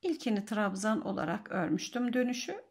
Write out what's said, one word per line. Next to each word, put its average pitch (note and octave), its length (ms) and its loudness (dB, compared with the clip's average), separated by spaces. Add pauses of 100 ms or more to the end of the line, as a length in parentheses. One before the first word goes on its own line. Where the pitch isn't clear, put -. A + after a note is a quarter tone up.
İlkini A#3 420 0
trabzan G#3 640 0
olarak G3 440 -2
örmüştüm A#3+ 640 0
dönüşü. B3 580 0